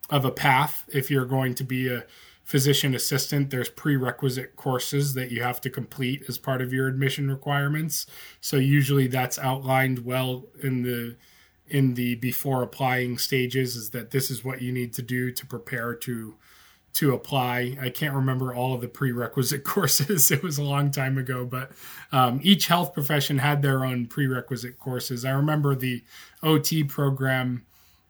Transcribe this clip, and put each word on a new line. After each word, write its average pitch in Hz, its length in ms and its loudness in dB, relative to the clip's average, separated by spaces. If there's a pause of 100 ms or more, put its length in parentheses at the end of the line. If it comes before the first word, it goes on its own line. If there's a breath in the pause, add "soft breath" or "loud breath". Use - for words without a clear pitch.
(100)
of 139 140 4
a 131 60 0
path. 143 640 2
If 139 180 0
you're 135 140 2
going 127 300 0
to 135 100 -6
be 127 240 -2
a 120 160 -4 (400 loud breath)
physician 139 500 2
assistant, 139 560 0
there's 123 180 -4
prerequisite 127 880 -2
courses 139 580 -2
that 127 160 -6
you 120 120 -4
have 123 180 -2
to 127 100 -4
complete 131 580 -4
as 123 100 -6
part 127 240 -2
of 127 100 -6
your 131 160 2
admission 135 400 0
requirements. 143 760 -2 (340 loud breath)
So - 160 0
usually 139 500 6
that's 123 320 0
outlined 131 680 0
well 127 420 -2 (160)
in 131 200 0
the, 120 340 -4 (500 soft breath)
in 135 280 4
the 120 200 0
before 127 480 -2
applying 123 560 -2
stages, 127 580 0
is 110 140 -10
that 117 220 -10
this 131 180 0
is 113 140 -8
what 123 180 -8
you 123 100 -4
need 123 220 -4
to 131 80 -6
do 123 280 -2
to - 140 -8
prepare 120 500 -8
to, 113 420 -8 (580 soft breath)
to 143 180 4
apply. 123 680 0
I 127 120 -4
can't 147 240 -2
remember 131 400 0
all 127 180 0
of 123 80 -4
the 123 80 -6
prerequisite 123 760 -2
<laughs> - 0 -
courses. 160 640 2
It 147 120 2
was 160 140 -4
a 143 80 -2
long 143 260 2
time 135 280 -2
ago, 127 260 -4
but, 127 260 -8 (420 loud breath)
um, 131 300 4
each 185 260 6
health 170 260 2
profession 143 440 0
had 147 220 2
their 135 240 2
own 123 220 -2
prerequisite 123 720 -2
courses. 123 480 -6
I 131 60 0
remember 143 420 2
the 127 280 -2 (400 loud breath)
O 156 160 6
T 151 240 0
program 135 840 0 (440 soft breath)